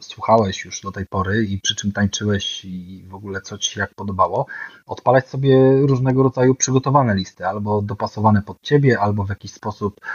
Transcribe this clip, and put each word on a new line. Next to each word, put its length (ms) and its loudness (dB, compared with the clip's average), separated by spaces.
słuchałeś 640 0
już 160 -14
do 120 -12
tej 140 -8
pory 380 -2
i 160 -4
przy 160 -2
czym 160 -4
tańczyłeś 720 -2
i 440 -14
w 60 -18
ogóle 260 -10
co 180 -14
ci 120 -4
się 100 -8
jak 140 -6
podobało, 520 -2
odpalać 420 2
sobie 580 4
różnego 360 2
rodzaju 320 4
przygotowane 600 2
listy, 320 -4
albo 360 -2
dopasowane 600 0
pod 200 -12
ciebie, 380 4
albo 240 0
w 40 -6
jakiś 240 -12
sposób, 480 -8